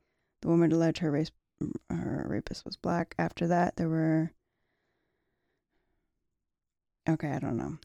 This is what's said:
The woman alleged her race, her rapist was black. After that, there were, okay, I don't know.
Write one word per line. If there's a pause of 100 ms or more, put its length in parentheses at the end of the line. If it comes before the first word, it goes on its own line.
(420)
The
woman
alleged
her
race, (580)
her
rapist
was
black.
After
that,
there
were, (2750)
okay,
I
don't
know.